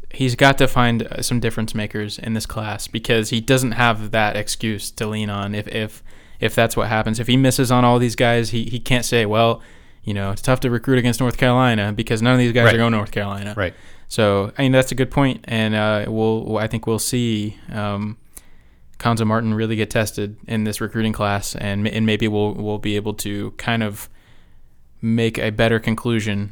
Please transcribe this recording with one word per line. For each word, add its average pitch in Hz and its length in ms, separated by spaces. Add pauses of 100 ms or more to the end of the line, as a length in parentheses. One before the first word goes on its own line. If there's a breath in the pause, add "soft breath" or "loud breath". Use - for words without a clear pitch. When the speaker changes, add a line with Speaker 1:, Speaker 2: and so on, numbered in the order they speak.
(100)
Speaker 1:
he's 127 240
got 135 240
to 131 100
find, 120 360
uh, - 180
some 120 180
difference 113 340
makers 104 440
in 110 160
this 107 100
class 107 440
because 113 420
he 117 100
doesn't 127 320
have 107 380
that 107 260
excuse 107 540
to - 160
lean 107 240
on 101 240
if, 104 140
if, 110 340 (380 soft breath)
if - 140
that's 117 220
what 107 120
happens. 110 320
If 120 80
he 123 100
misses 131 320
on 123 160
all 123 120
these 120 180
guys, 117 340
he, 113 140
he 117 160
can't 123 240
say, 117 200
"Well, 113 380 (400 soft breath)
you 104 120
know, 98 160
it's 98 120
tough 127 180
to 131 100
recruit 123 280
against 120 220
North 123 160
Carolina 120 560
because 110 300
none 123 100
of 127 60
these 120 140
guys 120 120
Speaker 2:
Right. 113 100
Speaker 1:
are 113 40
going 117 140
to 110 60
North 104 140
Carolina." 101 440
Speaker 2:
Right. 98 180 (340 loud breath)
Speaker 1:
So, 101 500
I 139 40
mean, 131 100
that's 131 180
a - 60
good 127 140
point, 135 340
and, 110 300
uh, 107 340
we'll, 110 500
I 110 80
think 110 220
we'll 110 100
see, 110 580 (140)
um, 104 460 (800 loud breath)
Konzo 113 280
Martin 110 280
really 110 220
get 107 140
tested 107 460 (120)
in 110 160
this 107 160
recruiting 110 320
class, 101 420
and, 101 320
and 110 200
maybe 110 200
we'll, 107 280
we'll 104 240
be 104 180
able 104 180
to 101 380
kind 113 320
of 104 240 (920 soft breath)
make 113 360
a 113 120
better 113 280
conclusion 110 720